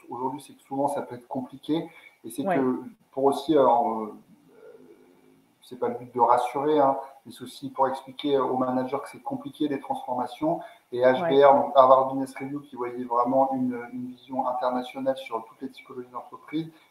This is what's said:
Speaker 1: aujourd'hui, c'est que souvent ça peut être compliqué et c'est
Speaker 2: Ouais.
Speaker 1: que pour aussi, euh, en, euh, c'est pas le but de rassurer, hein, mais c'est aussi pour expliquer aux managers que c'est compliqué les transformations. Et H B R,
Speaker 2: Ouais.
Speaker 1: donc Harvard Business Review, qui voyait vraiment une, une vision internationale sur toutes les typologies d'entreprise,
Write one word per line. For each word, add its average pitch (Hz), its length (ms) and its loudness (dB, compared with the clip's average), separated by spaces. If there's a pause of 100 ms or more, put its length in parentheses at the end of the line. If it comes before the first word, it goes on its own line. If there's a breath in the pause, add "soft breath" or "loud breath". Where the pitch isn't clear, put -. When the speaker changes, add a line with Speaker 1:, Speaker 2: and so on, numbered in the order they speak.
Speaker 1:
aujourd'hui, 131 320 -6
c'est 135 120 -20
que - 100 -20
souvent 139 240 -4
ça 135 160 -4
peut - 100 -12
être 120 140 -18
compliqué 147 600 -6 (380 loud breath)
et 120 60 -14
c'est - 160 -6
Speaker 2:
Ouais. 185 80 0
Speaker 1:
que 127 260 0 (300)
pour 135 140 0
aussi, 139 300 2
euh, 135 120 6
en, 113 380 2
euh, 104 80 -12 (1500)
c'est - 180 -18
pas 120 100 -2
le 117 100 -8
but 123 160 -16
de 123 40 -4
rassurer, 135 600 4
hein, 135 180 4 (280 loud breath)
mais 117 60 -20
c'est 127 120 -16
aussi 127 260 -12
pour 131 180 2
expliquer 135 520 -2
aux 127 180 0
managers 127 400 -2
que - 120 -8
c'est 120 120 -18
compliqué 139 460 -6
les 139 120 -2
transformations. 127 840 -4 (300 loud breath)
Et 120 100 -2
H 127 180 6
B - 60 -2
R, 139 280 8
Speaker 2:
Ouais. 143 80 6
Speaker 1:
donc 131 140 -4
Harvard 131 320 8
Business 135 320 -6
Review, 139 220 -10
qui - 140 -20
voyait 120 280 -8
vraiment 123 500 0
une, 127 260 -4 (140)
une 123 140 -10
vision 127 400 -8
internationale 127 720 -4
sur 113 280 -10
toutes - 160 -20
les 131 80 -10
typologies 123 420 -16
d'entreprise, 151 600 -12 (200 soft breath)